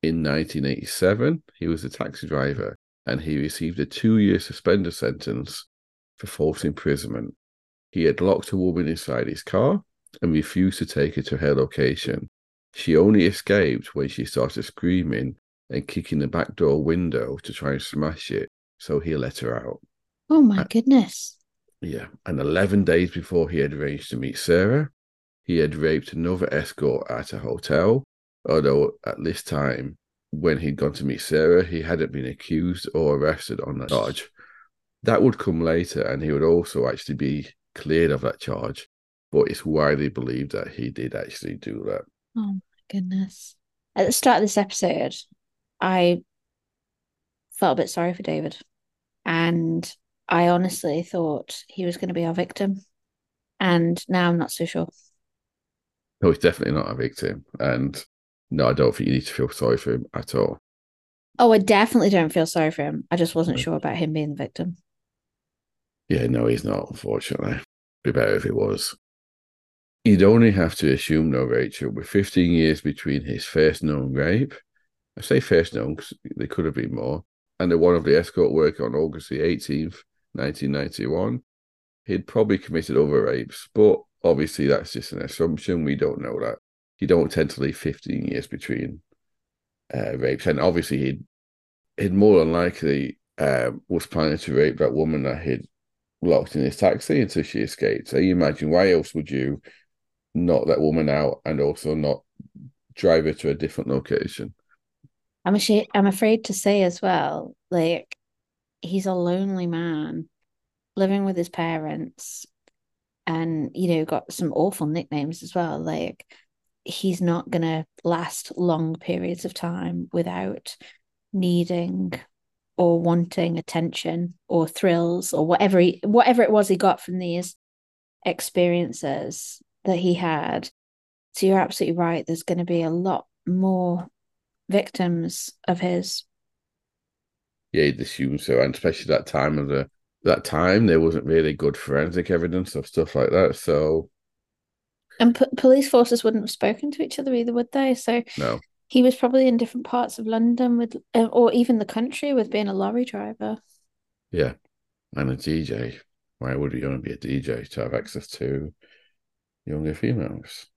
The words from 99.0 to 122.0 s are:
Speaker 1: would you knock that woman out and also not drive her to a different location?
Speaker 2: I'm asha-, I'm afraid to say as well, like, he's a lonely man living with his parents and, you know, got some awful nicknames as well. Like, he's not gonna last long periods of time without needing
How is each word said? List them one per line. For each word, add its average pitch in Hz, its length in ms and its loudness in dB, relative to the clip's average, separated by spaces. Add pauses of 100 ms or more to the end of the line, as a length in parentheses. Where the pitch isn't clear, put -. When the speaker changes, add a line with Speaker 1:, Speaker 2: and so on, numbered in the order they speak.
Speaker 1:
would 76 160 -6
you 67 320 -4 (720)
knock 85 340 2
that 76 140 2
woman 78 280 2
out 71 360 0
and 76 140 -4
also 73 360 -2
not 73 280 -2 (720)
drive 82 300 4
her 76 80 0
to - 160 -4
a 71 60 0
different - 340 -6
location? - 640 -4 (920)
Speaker 2:
I'm 185 80 2
asha-, 208 400 2
I'm 202 140 4
afraid 220 380 2
to 202 80 -6
say 202 300 2
as 175 180 0
well, 156 540 -2 (140)
like, 170 480 -2 (640)
he's 190 240 -4
a 190 80 -2
lonely 180 540 -2
man 165 600 -6 (680)
living 196 280 0
with 190 140 -2
his 170 120 -4
parents 160 960 -6 (840)
and, 165 460 -2
you 175 220 0
know, 160 100 0
got - 280 -6
some 165 200 -2
awful 170 340 0
nicknames 156 560 -4
as - 120 -16
well. 160 240 -2
Like, - 460 -6 (580)
he's 180 380 -4
not 175 280 0
gonna 165 360 -2 (180)
last - 540 -4
long 160 380 0
periods 175 500 -6
of 175 80 -8
time 175 580 -6
without - 640 -6 (560)
needing 180 840 0 (640)